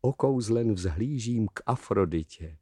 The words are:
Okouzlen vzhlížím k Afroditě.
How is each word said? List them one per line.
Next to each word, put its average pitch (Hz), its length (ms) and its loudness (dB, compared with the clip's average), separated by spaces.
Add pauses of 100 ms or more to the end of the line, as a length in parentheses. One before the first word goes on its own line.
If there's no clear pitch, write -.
Okouzlen 120 720 2
vzhlížím 110 720 -2
k - 180 -8
Afroditě. 82 960 -2